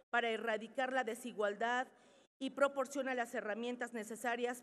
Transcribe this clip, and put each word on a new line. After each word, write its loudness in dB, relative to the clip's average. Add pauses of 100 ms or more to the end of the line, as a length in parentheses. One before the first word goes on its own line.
para 4
erradicar 0
la 2
desigualdad 0 (500)
y -4
proporciona 2
las -2
herramientas -2
necesarias -2